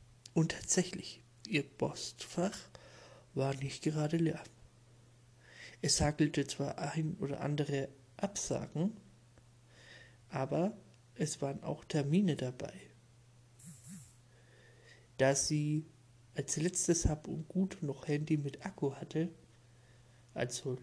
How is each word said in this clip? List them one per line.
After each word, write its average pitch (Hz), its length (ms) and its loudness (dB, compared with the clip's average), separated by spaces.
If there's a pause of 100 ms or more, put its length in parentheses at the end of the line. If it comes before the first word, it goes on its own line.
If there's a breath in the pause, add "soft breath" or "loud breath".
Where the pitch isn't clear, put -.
(340)
und 160 180 6
tatsächlich, - 680 -2 (260)
ihr 147 140 2
Postfach - 960 -4 (720 loud breath)
war 135 220 0
nicht 135 280 -6
gerade 151 360 2
leer. 165 260 2 (1400 loud breath)
Es - 220 2
hakelte 147 440 4
zwar - 320 -4
ein 156 420 -2
oder 139 200 -2
andere 143 480 0 (300)
Absagen, - 760 -2 (1300 loud breath)
aber 151 480 0 (380)
es - 260 -2
waren 139 220 -2
auch - 220 -6
Termine 151 520 4
dabei. - 360 -4 (2500 loud breath)
Da 135 160 8
sie 151 520 2 (480)
als - 220 -2
letztes 170 500 2
Hab 151 220 2
und 160 200 -4
Gut 185 340 0
noch 143 260 -4
Handy 151 280 2
mit 143 300 -4
Akku 143 300 -2
hatte, 160 320 -2 (1080 soft breath)
also 127 480 -2